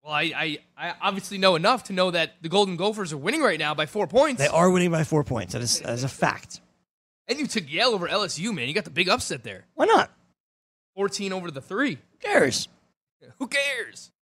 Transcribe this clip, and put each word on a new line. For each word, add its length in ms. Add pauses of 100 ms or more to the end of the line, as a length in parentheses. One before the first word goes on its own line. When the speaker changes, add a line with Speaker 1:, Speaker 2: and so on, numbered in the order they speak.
Speaker 1:
Well, 100
I, 80 (160)
I, 220 (180)
I 240
obviously 380
know 160
enough 300
to 80
know 180
that 220 (100)
the 40
Golden 300
Gophers 340
are 60
winning 240
right 160
now 160
by 140
four 180
points. 340
Speaker 2:
They 80
are 220
winning 220
by 120
four 200
points. 300
That 100
is, 160
that 140
is 100
a 40
fact. 540 (680)
Speaker 1:
And 120
you 80
took 220
Yale 200
over 180
L 160
S 140
U, 160
man. 140
You 80
got 80
the 80
big 180
upset 320
there. 320
Speaker 2:
Why 120
not? 260 (800)
Speaker 1:
Fourteen 400
over 160
the 100
three. 360
Speaker 2:
Who 240
cares? 480 (720)
Speaker 1:
Who 80
cares? 640 (140)